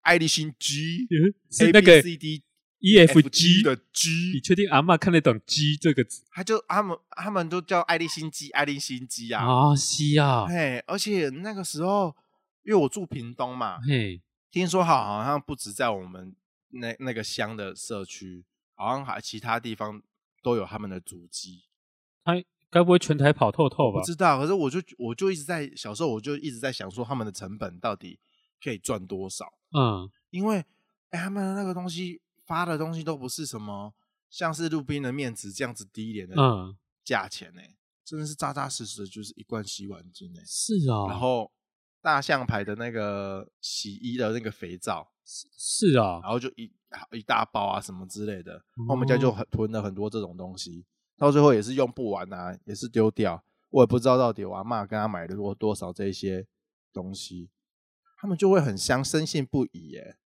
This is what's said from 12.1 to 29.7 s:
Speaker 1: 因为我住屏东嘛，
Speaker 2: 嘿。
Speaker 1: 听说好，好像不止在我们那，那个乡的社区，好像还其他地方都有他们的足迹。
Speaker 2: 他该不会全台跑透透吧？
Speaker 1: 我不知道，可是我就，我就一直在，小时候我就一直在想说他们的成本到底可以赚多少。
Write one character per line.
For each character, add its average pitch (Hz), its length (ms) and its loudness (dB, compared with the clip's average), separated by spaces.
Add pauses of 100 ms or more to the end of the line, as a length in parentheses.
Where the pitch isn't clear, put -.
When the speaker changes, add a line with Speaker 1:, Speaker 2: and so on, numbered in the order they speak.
Speaker 1:
因 208 80 -4
为 214 40 4
我 147 120 6
住 190 200 -6
屏 120 260 -10
东 127 240 -6
嘛， 101 240 -4
Speaker 2:
嘿。 113 400 0 (300)
Speaker 1:
听 180 160 0
说 180 160 2
好， 110 340 2
好 107 60 -4
像 143 180 -2
不 147 140 -10
止 101 180 -14
在 123 160 0
我 95 160 -6
们 92 300 -16 (340)
那， 117 300 -10
那 131 120 -6
个 110 120 -6
乡 110 340 -6
的 98 180 -10
社 101 300 -10
区， 92 400 -16 (300)
好 104 160 -4
像 139 120 -4
还 - 160 -8
其 - 200 -12
他 117 200 -2
地 117 140 -8
方 107 280 -10 (420)
都 123 120 2
有 101 80 -2
他 101 140 -10
们 104 100 -8
的 95 120 -10
足 87 320 -20
迹。 90 320 -16 (600)
Speaker 2:
他 170 120 2 (360)
该 175 120 6
不 175 80 6
会 180 80 8
全 151 180 0
台 143 160 4
跑 104 180 2
透 147 160 2
透 127 240 2
吧？ 98 60 -4
Speaker 1:
我 - 20 0
不 92 60 -4
知 170 100 -6
道， 170 240 4
可 147 80 -2
是 190 60 0
我 156 160 0
就， 165 100 -2 (180)
我 120 160 -6
就 190 180 0
一 180 40 -4
直 147 80 -12
在， 151 320 -6
小 107 180 -10
时 110 80 -6
候 160 80 0
我 110 120 -4
就 143 160 -6
一 147 120 -8
直 117 100 -12
在 131 120 -4
想 95 180 -10
说 113 140 -8
他 120 100 -6
们 117 120 -4
的 104 60 -8
成 92 260 -12
本 92 220 -10
到 107 160 -4
底 87 240 -20 (440)
可 135 80 -6
以 107 60 -8
赚 98 280 -6
多 95 240 -8
少。 - 160 -12 (300)